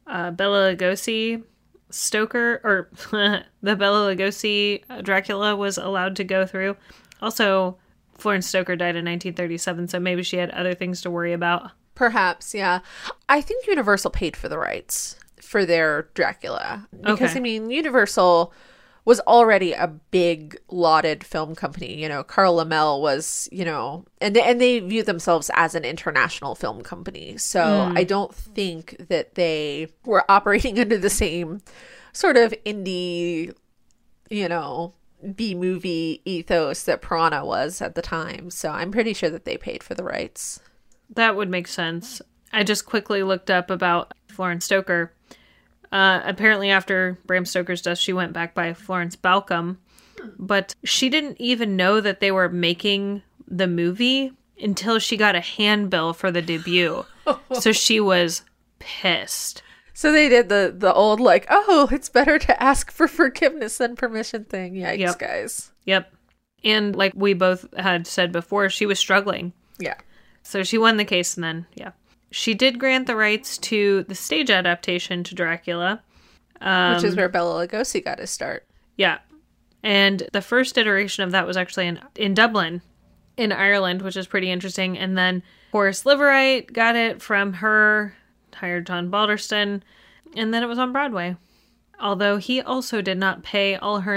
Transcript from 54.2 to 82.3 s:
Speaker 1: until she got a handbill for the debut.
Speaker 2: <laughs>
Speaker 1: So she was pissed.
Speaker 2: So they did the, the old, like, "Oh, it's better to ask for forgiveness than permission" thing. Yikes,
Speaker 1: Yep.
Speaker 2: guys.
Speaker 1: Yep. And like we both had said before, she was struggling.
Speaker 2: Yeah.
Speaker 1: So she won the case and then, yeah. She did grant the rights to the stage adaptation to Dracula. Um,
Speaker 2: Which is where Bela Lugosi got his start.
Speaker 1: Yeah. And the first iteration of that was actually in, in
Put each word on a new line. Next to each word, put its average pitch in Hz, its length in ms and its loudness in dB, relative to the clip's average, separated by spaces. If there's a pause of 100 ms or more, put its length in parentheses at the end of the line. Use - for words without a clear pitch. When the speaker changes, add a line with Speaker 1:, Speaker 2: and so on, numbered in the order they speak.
Speaker 1:
until 214 380 0
she - 160 -4
got 208 200 4
a 175 40 0
handbill 185 760 0
for 190 180 -4
the 175 100 0
debut. 165 640 0 (200)
Speaker 2:
<laughs> 262 340 -2
Speaker 1:
So 220 120 4
she 220 280 4
was 180 440 2 (360)
pissed. - 840 -4 (320)
Speaker 2:
So 302 180 0
they 302 180 6
did 240 200 8
the, 202 280 4
the 185 160 4
old, 214 260 4
like, 190 300 6
"Oh, 349 420 6
it's 285 160 -4
better 285 320 4
to - 240 2
ask 262 280 2
for 320 160 2
forgiveness 269 720 0
than 240 160 -2
permission" 226 500 -6
thing. 185 300 -8
Yikes, 175 240 -4
Speaker 1:
Yep. 185 200 -2
Speaker 2:
guys. - 520 -8 (140)
Speaker 1:
Yep. 190 280 0 (500)
And 214 320 2
like 190 200 2
we 196 180 4
both 185 320 2 (120)
had 175 300 0
said 180 240 -2
before, 190 380 0
she 208 160 -2
was 196 140 0
struggling. 190 540 0 (260)
Speaker 2:
Yeah. 160 160 -6 (480)
Speaker 1:
So 190 200 -4
she 220 140 0
won 226 200 4
the 208 60 0
case 175 320 -2
and 175 80 -8
then, 165 300 -8
yeah. - 180 -16 (400)
She - 220 -2
did 240 260 2
grant 262 280 0
the 240 100 -2
rights 214 400 -2
to 202 460 0
the 190 120 -12
stage 302 340 -2
adaptation 180 760 0
to 180 100 -16
Dracula. 175 640 -4 (600)
Um, 180 340 2
Speaker 2:
Which 175 80 0
is 175 140 2
where 185 100 2
Bela 175 400 -2
Lugosi 214 380 -4
got - 140 -6
his - 100 -10
start. - 360 -8 (300)
Speaker 1:
Yeah. 175 220 2 (680)
And 196 480 2
the 202 100 -2
first 254 360 0
iteration 202 460 2
of 180 80 -4
that 190 160 2
was 180 100 -4
actually 180 300 -2
in, 165 120 -4 (160)
in 196 180 -2